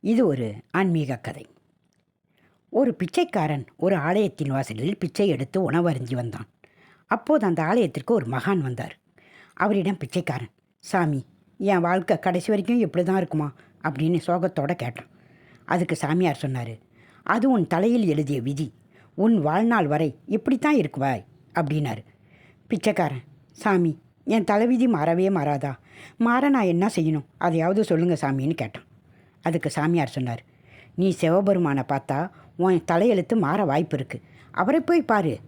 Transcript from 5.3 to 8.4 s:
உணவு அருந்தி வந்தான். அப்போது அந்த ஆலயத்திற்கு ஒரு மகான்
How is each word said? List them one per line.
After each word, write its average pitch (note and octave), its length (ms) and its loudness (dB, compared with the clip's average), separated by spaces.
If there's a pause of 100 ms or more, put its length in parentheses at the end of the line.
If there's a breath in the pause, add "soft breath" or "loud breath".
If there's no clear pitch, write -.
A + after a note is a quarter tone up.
உணவு E3+ 260 2
அருந்தி B2+ 260 -4
வந்தான். A#2 320 -8 (600 soft breath)
அப்போது A3+ 400 0
அந்த E3+ 160 0
ஆலயத்திற்கு F#3 520 0
ஒரு E3 120 -2
மகான் C3 320 -2